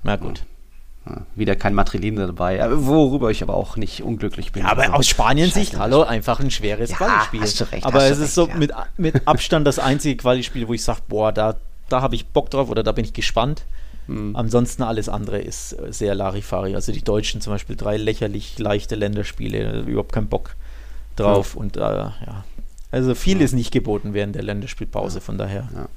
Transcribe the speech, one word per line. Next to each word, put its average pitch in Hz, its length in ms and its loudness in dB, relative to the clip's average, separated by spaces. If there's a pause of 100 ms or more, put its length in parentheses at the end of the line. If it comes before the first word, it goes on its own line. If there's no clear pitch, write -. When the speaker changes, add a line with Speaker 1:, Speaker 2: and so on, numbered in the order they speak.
Speaker 1:
na 101 140 2
gut. - 260 -4 (640)
Speaker 2:
Ja, - 120 -10 (160)
wieder 101 220 2
kein 101 180 2
Matrilino 98 520 2
dabei, 90 380 0
aber 131 220 4
worüber 139 440 6
ich 107 120 0
aber 95 100 -2
auch 98 240 -2
nicht 101 260 -2
unglücklich 104 500 -4
bin. 98 100 -2
Speaker 1:
Ja, 92 80 4
aber - 140 4
Speaker 2:
Also, - 100 2
Speaker 1:
aus 143 140 6
Spaniens 143 400 4
Speaker 2:
scheiß 165 60 0
Speaker 1:
Sicht, 196 200 2
Speaker 2:
Länderspiel. 117 240 4
Speaker 1:
hallo, 151 100 6
einfach 113 320 0
ein 135 100 4
schweres 107 420 -2
Speaker 2:
Ja, - 40 -4
Speaker 1:
Quali-Spiel. 107 460 2
Speaker 2:
hast 104 180 0
du 113 100 2
recht, - 140 -6
Speaker 1:
Aber 131 160 4
Speaker 2:
hast 135 80 8
du 139 60 6
Speaker 1:
es 143 60 0
ist - 20 2
Speaker 2:
recht, 147 120 0
Speaker 1:
so 170 140 4
Speaker 2:
ja. - 80 -6
Speaker 1:
mit, 147 160 2 (240)
mit 160 320 2
Abstand 151 380 4
das 135 120 4
einzige 135 380 2
Quali-Spiel, 123 500 0
wo 117 60 -2
ich 117 100 -2
sag, - 240 0
boah, 107 240 2
da, 110 260 2 (340)
da 127 100 2
hab 127 140 2
ich - 140 -4
Bock 143 200 0
drauf 135 220 0
oder 113 120 0
da 110 100 2
bin 113 120 0
ich - 80 -4
gespannt. 120 520 0 (420)
Speaker 2:
Hm. 107 280 -6
Speaker 1:
Ansonsten 120 480 2
alles 113 280 -2
andere 104 300 -2
ist, - 340 -8
äh, 78 180 -8
sehr 101 220 0
Larifari. 98 600 -2
Also 98 160 0
die - 120 0
Deutschen 107 400 0
zum 107 100 -2
Beispiel, 104 240 -4
drei 107 220 -2
lächerlich 107 600 -4
leichte 104 360 -2
Länderspiele, 107 880 -2
überhaupt 110 300 -2
keinen 110 160 0
Bock - 280 -4 (600)
drauf. 101 380 4
Speaker 2:
Ja. - 60 -8
Speaker 1:
Und, 101 160 -4
äh, - 40 -2
ja. 101 640 -4 (460)
Also 127 240 2
viel 190 260 2
Speaker 2:
Ja. 147 40 8
Speaker 1:
ist 127 80 2
nicht 123 200 0
geboten 104 420 -2
während 101 220 -2
der 104 60 -6
Länderspielpause, 101 760 -6
Speaker 2:
Ja. - 20 -6
Speaker 1:
von - 160 -8
daher. 98 380 -6
Speaker 2:
Ja. - 120 -8 (100)